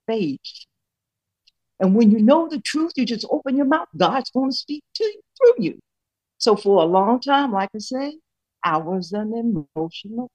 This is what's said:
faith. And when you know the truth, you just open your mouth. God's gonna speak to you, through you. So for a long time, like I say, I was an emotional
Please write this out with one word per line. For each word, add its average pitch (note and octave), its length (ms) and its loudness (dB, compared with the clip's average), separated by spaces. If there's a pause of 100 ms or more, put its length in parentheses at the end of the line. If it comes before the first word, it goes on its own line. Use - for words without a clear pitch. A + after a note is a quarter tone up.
faith. G3 340 -2 (1400)
And F#3+ 160 4
when A3+ 160 6
you A3 100 4
know D4+ 280 4
the D#4 120 -8
truth, D#4+ 360 -4
you C4 80 0
just G#3+ 240 -6
open C#4 280 -4
your C#4 100 0
mouth. D#4 280 -2
God's F#3+ 360 0
gonna C4 220 -2
speak D4 300 -10 (120)
to A4 100 -4
you, G#4 160 -4 (160)
through A#4+ 280 4
you. - 140 -6 (600)
So G#3+ 180 2
for G3 260 4
a D#3+ 40 2
long G3 340 2
time, C#4 320 0
like G3 220 -2
I A3 40 -10
say, C4+ 380 -8 (460)
I D#3+ 160 0
was E3+ 340 -6
an G#3+ 220 -6
emotional A3 1000 -6